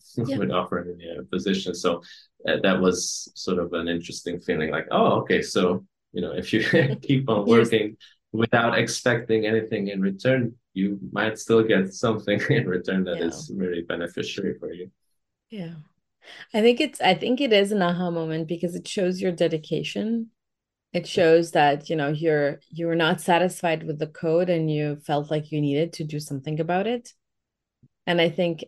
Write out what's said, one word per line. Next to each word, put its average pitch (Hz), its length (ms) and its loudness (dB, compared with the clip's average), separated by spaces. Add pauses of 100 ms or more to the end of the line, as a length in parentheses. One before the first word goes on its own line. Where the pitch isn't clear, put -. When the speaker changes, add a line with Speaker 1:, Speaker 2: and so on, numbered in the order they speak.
Speaker 1:
<laughs> - 220 -6
Speaker 2:
Yeah. 269 100 -2
Speaker 1:
with 95 140 -2
offering 87 460 -4
me 85 80 -18 (120)
a - 60 -12
position. 92 500 -4
So, 87 280 -2 (460)
uh, 78 160 2
that 95 180 4
was - 540 0
sort 90 240 -4
of 85 140 -4
an 85 140 -4
interesting 87 540 -6
feeling, 78 300 -2
like, 76 200 -4
"Oh, 139 300 4
okay, - 200 0
so, 92 440 0 (280)
you 95 80 -6
know, 80 100 -4
if 92 220 -8
you - 80 4
<laughs> 160 400 2
keep 131 280 0
on 104 120 2
Speaker 2:
Yes. 101 60 -2
Speaker 1:
working 110 500 4 (340)
without 117 460 2
expecting 117 680 0
anything 107 420 0
in 98 140 -4
return, 117 540 0 (180)
you 98 260 -2 (120)
might 110 260 -2
still 110 260 4
get 98 300 2
something 107 520 0
<laughs> - 40 -2
in 104 180 2
return 92 360 -2
that 87 140 -4
Speaker 2:
Yeah. 85 80 -2
Speaker 1:
is - 300 -8
very 90 280 -4
beneficiary 85 760 -6
for 82 140 -10
you." 90 160 -12 (600)
Speaker 2:
Yeah. 170 260 -12 (800)
I 214 80 2
think 240 180 6
it's, - 220 -2
I 185 140 6
think 247 260 0
it 262 100 2
is 202 220 4
an 202 80 2
aha 175 280 0
moment 160 380 -4
because 175 280 -4
it 170 120 -10
shows 185 340 -2
your 185 120 0
dedication. 170 960 -2 (640)
It 170 120 -4
shows 165 460 4
that, 147 380 2
you 165 80 -2
know, 143 100 0
you're, 151 640 0
you 165 180 -6
were 165 80 0
not 170 240 2
satisfied 170 640 2
with 156 160 -6
the 156 80 -4
code 170 420 0
and 160 220 0
you 151 240 -2 (100)
felt 151 240 -2
like 156 220 -4
you 156 80 -2
needed 147 340 0
to 160 120 -8
do 151 160 -8
something 151 400 -6
about 180 260 -2
it. 240 240 -6 (960)
And 175 140 2
I 165 80 4
think, 165 380 -2